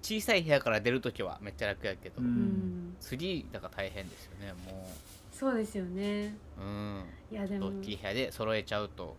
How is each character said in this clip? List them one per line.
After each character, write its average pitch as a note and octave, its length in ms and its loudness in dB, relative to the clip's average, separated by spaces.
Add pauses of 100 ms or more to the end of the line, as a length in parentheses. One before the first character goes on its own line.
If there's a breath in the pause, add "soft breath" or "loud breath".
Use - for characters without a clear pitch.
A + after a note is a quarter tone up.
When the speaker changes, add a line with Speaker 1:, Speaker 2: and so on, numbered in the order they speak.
Speaker 1:
小 A3 160 0
さ G#3 160 6
い F3+ 80 6
部 D#3+ 60 0
屋 C#3+ 100 12
か B2 100 2
ら G#2+ 120 6
出 A#2 100 6
る B2+ 100 4
と A#2+ 100 0
き - 120 -2
は F2 180 -4
め G2+ 100 -6
っ - 40 -8
ち - 80 -2
ゃ G#2+ 40 4
楽 G2+ 200 0
や F#2+ 80 0
け F2+ 140 -10
ど、 B2 120 -6
Speaker 2:
う - 0 -
ん。 B2 40 2
Speaker 3:
う B2 40 4
ん。 G2 720 2
Speaker 1:
次、 D#3 520 -2
だ G#2+ 80 -4
か F#2+ 80 -8
ら - 100 -8
大 G2 120 0
変 F#2+ 180 -6
で - 80 -12
す - 100 -16
よ - 140 -16
ね、 G2+ 140 -8 (120)
も F#2+ 260 -10
う。 - 440 -16
Speaker 3:
そ C4+ 160 2
う A#3+ 60 4
で A3 80 2
す G#3 120 -6
よ F#3 80 -2
ね。 G3+ 500 -2 (240)
Speaker 1:
う G2 40 -6
ん。 G2+ 400 -4 (280)
Speaker 3:
い A3 40 -8
や、 G3+ 120 -2
で G3+ 100 0
も、 G3 100 0
Speaker 1:
大 G3 40 -2 (100)
き G3+ 120 -4
い - 40 -4
部 G#2 100 -4
屋 G2 60 0
で B2 180 0
揃 A2 240 2
え G#2 80 2
ち - 120 -2
ゃ G#2 60 2
う G2+ 80 -2
と。 D#2+ 300 -8